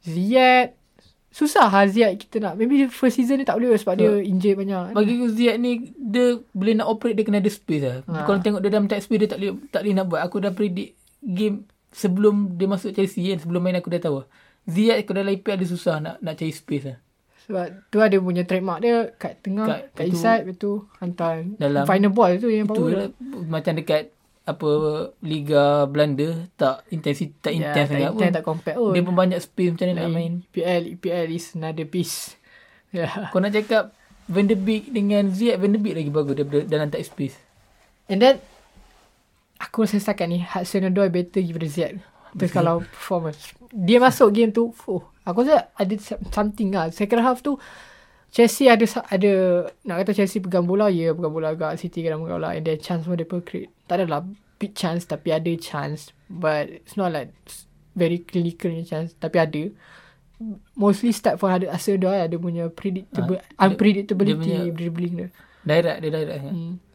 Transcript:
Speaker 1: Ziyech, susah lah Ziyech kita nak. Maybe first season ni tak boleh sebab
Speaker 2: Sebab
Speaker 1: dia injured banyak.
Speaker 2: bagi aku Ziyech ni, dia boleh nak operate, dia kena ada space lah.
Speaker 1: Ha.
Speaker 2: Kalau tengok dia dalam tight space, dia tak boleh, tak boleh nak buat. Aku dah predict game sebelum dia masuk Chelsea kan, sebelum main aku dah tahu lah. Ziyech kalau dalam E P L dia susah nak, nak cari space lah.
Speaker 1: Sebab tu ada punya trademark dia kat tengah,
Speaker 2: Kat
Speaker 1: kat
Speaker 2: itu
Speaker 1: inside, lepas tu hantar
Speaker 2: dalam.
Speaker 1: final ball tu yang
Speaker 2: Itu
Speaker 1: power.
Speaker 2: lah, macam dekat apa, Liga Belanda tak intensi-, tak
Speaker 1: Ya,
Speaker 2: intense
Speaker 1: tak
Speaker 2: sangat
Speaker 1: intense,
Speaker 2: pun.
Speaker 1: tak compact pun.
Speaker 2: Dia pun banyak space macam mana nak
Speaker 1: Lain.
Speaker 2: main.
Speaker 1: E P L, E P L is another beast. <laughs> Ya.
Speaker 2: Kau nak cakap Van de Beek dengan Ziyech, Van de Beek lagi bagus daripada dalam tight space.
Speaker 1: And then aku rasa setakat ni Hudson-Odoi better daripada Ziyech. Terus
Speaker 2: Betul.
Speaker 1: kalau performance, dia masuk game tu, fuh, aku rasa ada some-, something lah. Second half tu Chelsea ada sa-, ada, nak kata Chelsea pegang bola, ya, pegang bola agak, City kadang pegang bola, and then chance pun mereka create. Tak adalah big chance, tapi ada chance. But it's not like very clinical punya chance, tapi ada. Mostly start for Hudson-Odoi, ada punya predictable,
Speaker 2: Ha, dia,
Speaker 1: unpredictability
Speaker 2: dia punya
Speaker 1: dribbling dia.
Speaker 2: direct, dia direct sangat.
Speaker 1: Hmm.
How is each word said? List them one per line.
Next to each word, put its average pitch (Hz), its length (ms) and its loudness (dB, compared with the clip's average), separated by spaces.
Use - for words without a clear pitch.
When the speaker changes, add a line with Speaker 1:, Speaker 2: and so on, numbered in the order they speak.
Speaker 1:
Ziyech, 247 720 4
susah 302 380 4
lah 196 200 6
Ziyech 208 340 2
kita - 200 -12
nak. 185 140 -4
Maybe 262 340 4
first 247 280 2
season 262 220 2
ni 269 60 -2
tak 220 120 0
boleh 240 160 2
sebab 202 220 2
Speaker 2:
Sebab - 20 -
Speaker 1:
dia 214 140 6
injured 190 360 2
banyak. 196 260 -4
Speaker 2:
bagi 208 220 4
aku 240 160 0
Ziyech 220 260 2
ni, 240 160 0
dia 247 300 0
boleh 208 240 0
nak 214 140 0
operate, 226 260 -2
dia 214 100 0
kena 208 140 0
ada 196 100 2
space 160 340 -2
lah. 127 220 -4
Speaker 1:
Ha. 160 200 -6
Speaker 2:
Kalau 202 160 2
tengok 208 200 0
dia 196 80 0
dalam 202 180 2
tight 202 140 -2
space, 208 200 0
dia 214 80 2
tak 180 100 -6
boleh, 190 140 -4
tak 165 120 -2
boleh 196 140 0
nak 190 120 2
buat. 170 160 -2
Aku 180 160 -4
dah 196 120 -2
predict 190 480 -4
game 208 420 -2
sebelum 202 680 0
dia 190 100 0
masuk 190 240 -4
Chelsea 190 400 -2
kan, 185 80 -2
sebelum 170 220 -4
main 180 160 0
aku 175 120 -4
dah 170 120 -2
tahu 156 160 -2
lah. 135 100 -10
Ziyech 214 400 2
kalau 190 160 -4
dalam 196 100 0
E 196 80 0
P - 100 -8
L 196 100 -2
dia 185 100 -2
susah 175 300 -2
nak, 156 200 -8
nak 160 160 -8
cari 160 160 -4
space 147 340 -6
lah. 131 140 -12
Speaker 1:
Sebab 185 220 -6
tu 208 100 0
ada 208 180 6
punya 180 280 0
trademark 180 360 -2
dia 233 140 2
kat - 280 -12
tengah, 202 260 -4
Speaker 2:
Kat 147 140 -2
Speaker 1:
kat - 120 -6
Speaker 2:
itu 180 80 0
Speaker 1:
inside, 214 320 2
lepas 180 120 -10
tu 202 160 -4
hantar 165 460 -4
Speaker 2:
dalam. 143 280 0
Speaker 1:
final 196 260 4
ball 196 260 4
tu 226 120 -2
yang 214 180 0
Speaker 2:
Itu 214 100 -2
Speaker 1:
power. 165 160 2
Speaker 2:
lah, 196 160 -2
macam 160 300 -2
dekat 156 400 -2
apa, 151 280 -2
Liga 151 420 2
Belanda 147 420 0
tak 135 360 0
intensi-, 151 480 -4
tak - 160 -6
Speaker 1:
Ya, 165 120 -2
Speaker 2:
intense 147 240 0
Speaker 1:
tak 143 60 -2
Speaker 2:
sangat 139 180 0
Speaker 1:
intense, - 20 -6
Speaker 2:
pun. 175 80 4
Speaker 1:
tak 160 120 -2
compact 160 320 -4
pun. 220 160 0
Speaker 2:
Dia 180 100 2
pun 180 140 -2
banyak 180 240 2
space 180 300 -2
macam 170 140 -2
mana 180 120 0
nak 165 80 -4
Speaker 1:
Lain. 165 100 -2
Speaker 2:
main. 170 220 -4
Speaker 1:
E 175 120 -12
P - 120 -10
L, 170 240 0
E 170 100 -12
P 175 140 -20
L 170 200 -2
is 165 240 -6
another 160 320 -6
beast. - 540 -6
<laughs> - 340 -20
Ya. 170 180 -4
Speaker 2:
Kau 185 100 -2
nak 202 120 0
cakap 214 400 0
Van 196 200 0
de 214 100 4
Beek 208 340 -2
dengan 202 380 2
Ziyech, 196 300 0
Van 185 120 0
de 214 100 2
Beek 208 180 -2
lagi 147 140 -4
bagus 143 260 0
daripada 143 280 0
dalam 151 240 -2
tight 156 160 -6
space. - 300 -8
Speaker 1:
And 196 140 -2
then 262 200 6
aku - 260 -4
rasa 214 140 0
setakat 202 300 -2
ni 175 140 -2
Hudson-Odoi 185 680 0
better 180 320 0
daripada 165 260 -4
Ziyech. 156 320 -4
Terus - 160 -2
Speaker 2:
Betul. - 60 -4
Speaker 1:
kalau 175 260 4
performance, 160 600 -6
dia 214 300 4
masuk 247 320 8
game 226 200 4
tu, 233 220 0
fuh, - 320 -8
aku 202 220 0
rasa 294 260 4
ada 196 240 -2
some-, 208 320 -10
something 208 440 -2
lah. 170 180 -2
Second 208 320 0
half 247 180 2
tu 277 220 -4
Chelsea 233 380 4
ada 226 160 8
sa-, 226 240 -2
ada, 202 260 2
nak 180 180 -8
kata 202 160 -2
Chelsea 202 260 0
pegang 180 240 0
bola, 196 240 2
ya, 165 240 2
pegang 165 180 -2
bola 160 200 -4
agak, 160 260 -4
City 175 240 -8
kadang 160 200 -2
pegang 170 180 -6
bola, 160 140 -4
and 160 120 -6
then 160 120 -2
chance 165 280 -4
pun 180 100 -4
mereka 165 240 -4
create. - 300 -10
Tak 175 180 -2
adalah 160 220 -2
big 202 160 -8
chance, 175 320 -4
tapi 151 260 -8
ada 160 240 0
chance. 147 600 -10
But 156 480 -4
it's - 220 -16
not 190 140 -2
like 143 260 -8
very 170 260 0
clinical 170 520 -4
punya 165 160 -8
chance, 165 280 -6
tapi 160 240 -6
ada. 156 240 0
Mostly 202 380 2
start 165 240 0
for 196 120 -2
Hudson-Odoi, 185 720 0
ada 170 180 -2
punya 170 300 -4
predictable, 185 720 -4
Speaker 2:
Ha, - 80 -14
dia, - 160 0
Speaker 1:
unpredictability 196 800 2
Speaker 2:
dia 185 160 -2
punya 175 160 -4
Speaker 1:
dribbling 175 400 -6
dia. 180 140 -8
Speaker 2:
direct, 160 380 2
dia 156 100 -4
direct 151 300 -6
sangat. 139 160 -8
Speaker 1:
Hmm. 165 180 -8